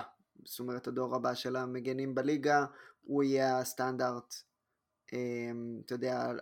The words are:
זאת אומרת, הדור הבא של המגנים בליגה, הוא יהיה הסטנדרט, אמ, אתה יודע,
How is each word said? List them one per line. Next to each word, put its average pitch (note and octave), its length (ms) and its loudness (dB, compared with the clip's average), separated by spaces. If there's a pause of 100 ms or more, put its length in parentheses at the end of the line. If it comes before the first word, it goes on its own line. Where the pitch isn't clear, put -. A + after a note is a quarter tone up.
(460)
זאת - 140 -12
אומרת, B2 280 -4
הדור B2+ 280 0
הבא B2 180 2
של B2+ 220 -2
המגנים B2+ 600 -2
בליגה, C#3+ 500 4 (360)
הוא C#3+ 220 2
יהיה C3+ 360 4
הסטנדרט, B2+ 760 -2 (800)
אמ, A#2+ 720 -4
אתה B2 100 -4
יודע, B2 360 0 (100)